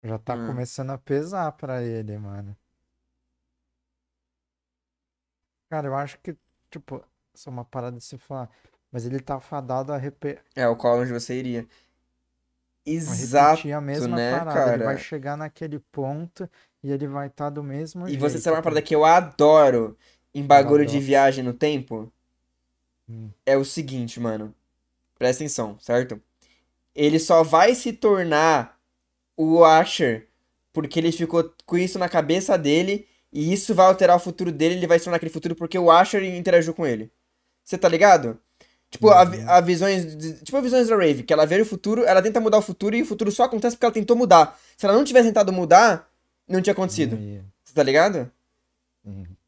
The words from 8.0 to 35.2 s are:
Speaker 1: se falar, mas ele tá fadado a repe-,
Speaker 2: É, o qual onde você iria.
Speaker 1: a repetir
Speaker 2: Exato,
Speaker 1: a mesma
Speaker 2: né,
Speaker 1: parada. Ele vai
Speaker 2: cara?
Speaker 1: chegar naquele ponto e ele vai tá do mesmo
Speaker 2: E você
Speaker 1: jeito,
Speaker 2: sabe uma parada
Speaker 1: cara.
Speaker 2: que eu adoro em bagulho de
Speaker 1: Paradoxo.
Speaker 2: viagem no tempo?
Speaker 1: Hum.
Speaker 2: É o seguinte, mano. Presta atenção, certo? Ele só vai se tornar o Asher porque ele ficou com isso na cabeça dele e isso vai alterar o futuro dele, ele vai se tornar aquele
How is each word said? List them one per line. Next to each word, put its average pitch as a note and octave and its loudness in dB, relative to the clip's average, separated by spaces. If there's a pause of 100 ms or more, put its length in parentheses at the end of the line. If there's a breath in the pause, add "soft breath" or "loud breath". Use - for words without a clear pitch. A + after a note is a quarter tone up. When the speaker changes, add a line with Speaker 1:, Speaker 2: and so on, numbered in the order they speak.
Speaker 1:
se - -20
falar, B2+ -14 (420)
mas A#2 -12
ele C3 -8
tá C3+ -10
fadado C3 -10
a D3 -6
repe-, C#3 -10 (160)
Speaker 2:
É, B2+ -2
o A#2 0
qual A#2+ 0
onde B2 -4
você A#2+ -10
iria. B2 -8
Speaker 1:
a - -14
repetir - -14
Speaker 2:
Exato, C#3+ 2
Speaker 1:
a D3 -8
mesma C#3 -6
Speaker 2:
né, A#2+ -2
Speaker 1:
parada. D3 -2
Ele A#2 -4
vai A2+ -4
Speaker 2:
cara? - -12
Speaker 1:
chegar C#3+ -10
naquele D3+ -12 (120)
ponto D3+ -10 (360)
e C#3 -8
ele C#3 -6
vai C#3 -10
tá D3 -10
do D3 -12
mesmo D#3 -12
Speaker 2:
E C#3+ -8
você D3 -4
Speaker 1:
jeito, D#3+ -10
Speaker 2:
sabe D#3+ 0
uma D#3+ -6
parada D#3 -2
Speaker 1:
cara. - -12
Speaker 2:
que D#3+ -2
eu D3+ 4
adoro D3 4 (360)
em C#3+ -8
bagulho C#3+ 6
de C#3 -6
Speaker 1:
Paradoxo. C#3 -4
Speaker 2:
viagem C3+ 2
no B2 -6
tempo? B2 -6 (1000)
Speaker 1:
Hum. A2+ -16 (160)
Speaker 2:
É C3+ 2
o C3+ 0
seguinte, B2+ -10
mano. A2 -8 (640)
Presta B2+ -2
atenção, A2 -8
certo? A#2+ -4 (720)
Ele D3+ 2
só E3 4
vai E3 4
se B3 -6
tornar D#3+ 0 (560)
o D#3+ 4
Asher D#3+ 2 (440)
porque D#3+ -4
ele E3 0
ficou E3 -2 (140)
com F3 -2
isso F3+ -2
na F3+ -2
cabeça F3 0
dele F3 0 (260)
e D3+ -2
isso G3+ -2
vai F#3 6
alterar F#3 6
o F3 2
futuro F3 -6
dele, D#3+ 0
ele F3 -4
vai E3+ 4
se E3+ -6
tornar F3 -4
aquele E3 -6